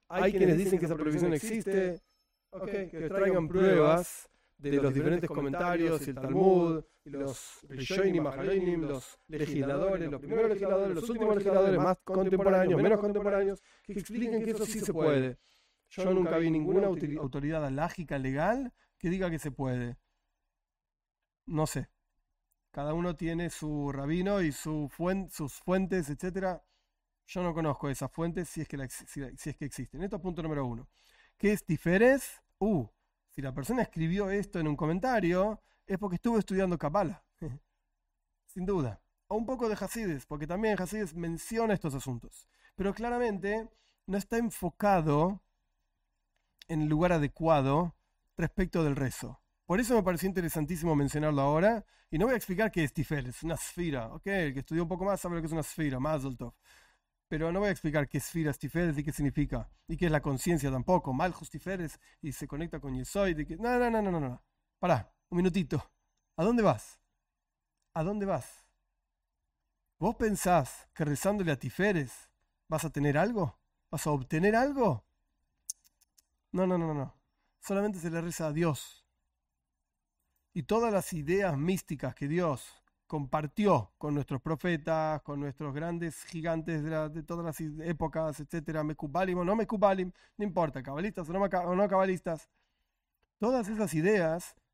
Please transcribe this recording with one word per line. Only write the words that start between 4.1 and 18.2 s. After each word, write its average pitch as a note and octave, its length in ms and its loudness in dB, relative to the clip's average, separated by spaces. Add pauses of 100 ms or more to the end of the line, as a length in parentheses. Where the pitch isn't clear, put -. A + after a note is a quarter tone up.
de C#3 200 -6
los C#3 160 4
diferentes D#3+ 360 0
comentarios, D#3+ 800 0
y - 20 -4
el C3 60 -6
Talmud, E3+ 680 4 (220)
y D3 60 -18
los C#3 480 -8 (100)
Rishonim, D#3+ 580 0
Aharonim, F3 540 0
los C#3+ 360 -6 (100)
legisladores, D3+ 840 -2
los C#3 80 -6
primeros A3 300 2
legisladores, G3 460 0
los D#3+ 140 -4
últimos A3 260 2
legisladores, F#3+ 440 4
más F3+ 240 2
contemporáneos, F#3+ 800 4
menos G#3 180 6
contemporáneos, G3+ 600 0 (220)
que G3+ 100 -12
expliquen A3 500 -2
que A3 80 0
eso G#3+ 140 -2
sí A3 140 -4
se G3 120 -2
puede. C#3+ 460 2 (520)
Yo F#3 240 0
nunca E3+ 260 4
vi E3 100 2
ninguna E3 380 4
autori-, D#3 300 -2
autoridad D3 480 -4
alágica D3 520 -4
legal E3+ 560 0 (240)